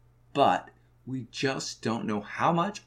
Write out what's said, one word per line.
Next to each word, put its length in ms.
but 360
we 260
just 500
don't 240
know 160
how 300
much 360